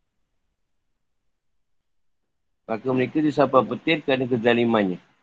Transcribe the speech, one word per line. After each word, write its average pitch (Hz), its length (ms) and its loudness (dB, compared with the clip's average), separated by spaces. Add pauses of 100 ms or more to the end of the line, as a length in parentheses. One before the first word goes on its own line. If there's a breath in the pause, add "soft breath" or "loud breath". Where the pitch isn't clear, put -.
(2750)
Maka 110 200 -8
mereka 131 320 -2
disambar 135 480 2
petir 151 320 -2
kerana 131 240 -2
kezalimannya. 117 760 0 (220)